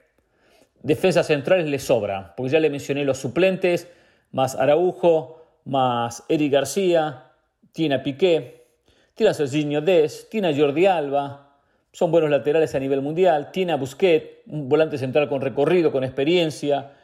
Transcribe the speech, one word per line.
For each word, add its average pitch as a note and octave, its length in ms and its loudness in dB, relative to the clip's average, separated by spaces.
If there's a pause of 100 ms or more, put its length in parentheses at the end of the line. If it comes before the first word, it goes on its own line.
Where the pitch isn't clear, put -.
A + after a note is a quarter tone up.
(840)
Defensas D#3 440 2
centrales D#3+ 400 0
le C#3 120 -2
sobra, G2+ 580 -2
porque C3 160 -6
ya D#3 80 4
le D#3 100 2
mencioné C#3+ 340 -6
los C3 140 -2
suplentes, F3 720 -2 (400)
más B2+ 240 -2
Araujo, D#3+ 880 0 (220)
más B2 640 -2
Eric D3+ 240 0
García, D#3+ 800 0 (400)
tiene D3+ 240 -2
a B2+ 60 -4
Piqué, D3 640 -2 (460)
tiene G#3+ 160 2
a - 40 0
Serginho D3 460 -2
Dest, D#3+ 500 0
tiene G3+ 180 -2
a C#3+ 80 0
Jordi D3 300 2
Alba, C#3+ 680 -4 (340)
son E3+ 220 -2
buenos D#3 180 4
laterales D3 440 2
a D3 40 -2
nivel C3+ 220 -2
mundial, D#3 500 0
tiene F3+ 220 -4
a D3+ 40 0
Busquets, D3+ 680 -2
un D3 220 -8
volante D3 300 2
central C3+ 300 -2
con C#3 120 -4
recorrido, C#3+ 500 0
con C3 140 -2
experiencia, C#3+ 880 -2 (120)